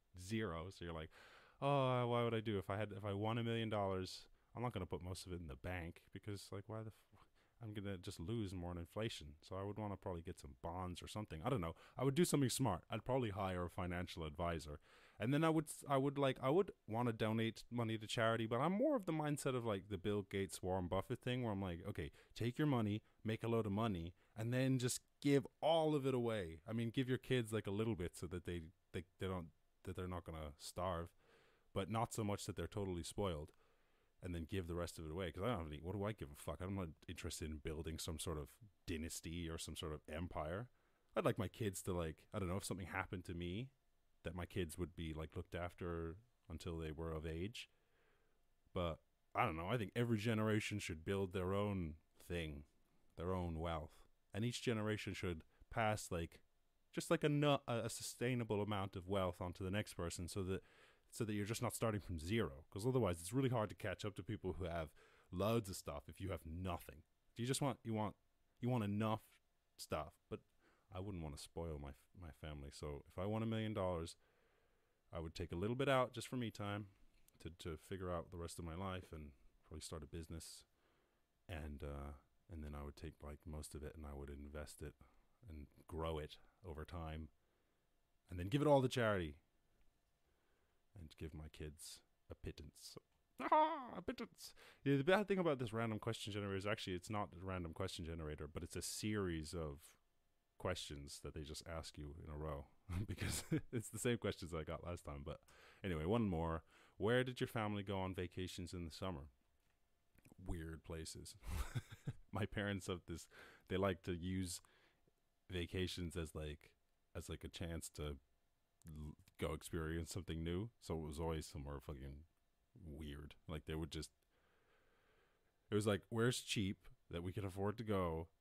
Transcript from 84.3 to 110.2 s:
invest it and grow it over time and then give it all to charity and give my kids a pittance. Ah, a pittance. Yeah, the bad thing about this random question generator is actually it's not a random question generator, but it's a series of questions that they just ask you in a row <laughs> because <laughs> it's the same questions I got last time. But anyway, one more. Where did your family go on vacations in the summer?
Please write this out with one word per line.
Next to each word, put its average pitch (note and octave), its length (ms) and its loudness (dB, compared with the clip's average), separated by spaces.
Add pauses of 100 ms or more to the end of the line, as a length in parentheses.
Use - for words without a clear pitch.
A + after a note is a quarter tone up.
invest C#2+ 520 -8
it D2 120 -8 (540)
and D2+ 180 -10 (220)
grow D#2+ 300 -2
it D2+ 180 -6 (280)
over D#2 200 -8
time D#2+ 440 -6 (1000)
and F2+ 80 -4
then F2+ 100 -2
give C#3+ 120 4
it D3+ 80 6
all C#3 140 12
to B2+ 60 4
charity G2+ 480 4 (1600)
and E2 100 -12 (100)
give D#2+ 140 -6
my D#2 200 -8
kids - 480 -10 (300)
a - 40 -8
pittance. - 640 -10 (420)
Ah, D#4 560 6
a F#3 60 -6
pittance. - 500 -6 (320)
Yeah, C#3 140 6
the C#3 60 2
bad F#3 220 8
thing G3 120 4
about E3 200 4
this A#2+ 140 -2
random A2 260 2
question A2 340 -2
generator G2+ 240 0
is F#2+ 100 0
actually G#2 280 0
it's F2 160 -6
not G#2 220 0
a F2 120 -12
random F2+ 280 -2
question F#2 320 -2
generator, D#2 420 -4
but - 160 -6
it's - 140 -6
a F2 60 -2
series F#2 720 0
of D2+ 240 -2 (800)
questions C#2+ 640 -4
that C#2+ 100 -6
they D#2+ 80 -4
just D2 240 -8
ask D#2+ 320 -8
you D2 240 -8
in D#2+ 100 -10
a D2+ 40 -6
row D2 300 -4 (200)
<laughs> F2+ 220 -2
because - 340 -2 (160)
<laughs> - 140 -4
it's A#2 160 -2
the A2 100 -8
same A#2+ 180 4
questions F#2 380 -2
I D#2+ 80 0
got D#2+ 240 -4
last F2 180 -4
time. C#2+ 200 -6
But - 160 -6 (420)
anyway, E2 220 0
one A2 240 6
more. E2 340 2 (360)
Where A#2+ 260 6
did B2 160 -4
your A#2+ 80 2
family G#2 340 0
go G2 160 0
on F#2+ 160 0
vacations F2+ 580 -4
in F2+ 120 -4
the D#2+ 80 -8
summer? F2+ 300 -4 (1200)